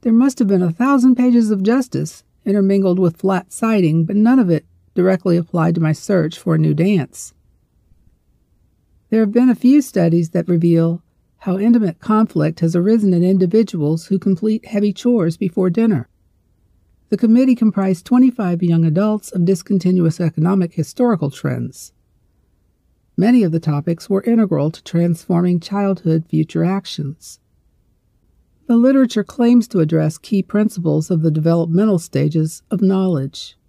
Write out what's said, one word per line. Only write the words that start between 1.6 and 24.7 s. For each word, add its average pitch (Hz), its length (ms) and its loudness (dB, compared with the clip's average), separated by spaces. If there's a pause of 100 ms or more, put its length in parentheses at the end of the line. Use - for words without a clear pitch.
justice 214 640 -4 (180)
intermingled 196 560 0
with 170 160 0
flat 190 380 -4
citing, 175 500 0
but 190 140 -2
none 240 220 4
of 190 100 2
it 156 160 0 (280)
directly 180 440 0
applied 165 380 -2
to 165 60 -2
my 156 120 0
search 165 440 -2
for - 160 -4
a 160 40 2
new 156 160 2
dance. 170 600 -2 (1800)
There 220 120 2
have 208 100 0
been 247 180 4
a 233 60 2
few 277 260 4
studies 170 500 0
that 170 180 -4
reveal 170 520 2 (360)
how 185 200 -4
intimate 214 440 0
conflict 175 580 -2
has 165 160 -2
arisen 202 380 2
in 170 100 2
individuals 180 840 0
who 196 120 -2
complete 214 460 -2
heavy 208 260 -2
chores 190 460 -2
before 185 320 -2
dinner. 196 400 -2 (1000)
The - 80 -4
committee 247 400 2
comprised 196 500 -2
twenty-five 233 560 0
young 165 220 2
adults 202 480 -2
of 175 140 -2
discontinuous 180 720 0
economic 170 540 -2
historical 165 580 -2
trends. 123 640 -10 (1200)
Many 233 260 4
of 165 80 0
the 165 80 -2
topics 156 500 -4
were 196 140 -2
integral 190 480 0